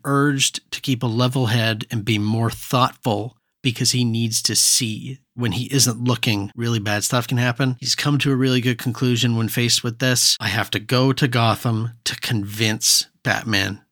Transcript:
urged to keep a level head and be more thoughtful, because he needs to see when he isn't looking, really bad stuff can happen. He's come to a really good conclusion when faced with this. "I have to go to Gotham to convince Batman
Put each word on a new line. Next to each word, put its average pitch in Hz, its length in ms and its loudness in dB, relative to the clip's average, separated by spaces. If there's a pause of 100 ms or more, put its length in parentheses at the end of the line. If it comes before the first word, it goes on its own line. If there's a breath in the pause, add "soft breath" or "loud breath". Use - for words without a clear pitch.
urged 139 680 0
to - 100 -8
keep 123 200 -2
a 127 60 0
level 123 400 2
head 110 420 0
and 107 160 -4
be 110 140 2
more 110 320 0
thoughtful, 117 840 -2 (280)
because 120 300 0
he 123 100 2
needs 113 400 0
to 110 120 -2
see 120 600 0 (160)
when 120 200 -2
he 117 200 -4
isn't 127 300 2
looking, 113 520 0
really 117 240 -2
bad 104 240 -2
stuff 123 240 0
can 127 120 0
happen. 123 400 0
He's 131 160 -2
come 147 240 0
to 139 120 0
a 135 40 2
really 127 260 2
good 120 160 0
conclusion 120 580 0
when 113 140 0
faced 120 340 0
with 117 140 -6
this. 127 420 2
"I 107 100 -4
have 101 220 -2
to 110 80 -2
go 131 340 2
to 135 140 2
Gotham 117 640 0 (100)
to - 160 -4
convince 107 880 0 (160)
Batman 101 580 0 (100)